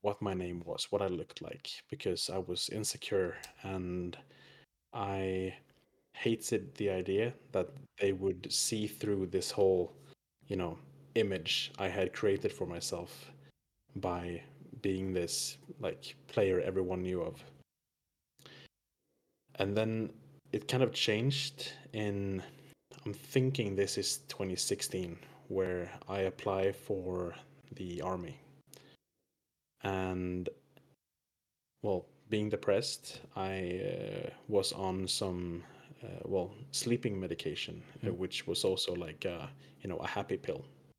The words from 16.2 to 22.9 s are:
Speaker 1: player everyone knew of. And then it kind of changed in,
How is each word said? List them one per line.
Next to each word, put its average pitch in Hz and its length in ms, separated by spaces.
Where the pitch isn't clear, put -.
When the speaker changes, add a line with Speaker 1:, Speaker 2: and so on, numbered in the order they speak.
Speaker 1:
player 95 320
everyone 92 420
knew 92 200
of. 80 200
And 101 200
then 110 340
it - 160
kind 131 140
of 113 100
changed - 800
in, 101 500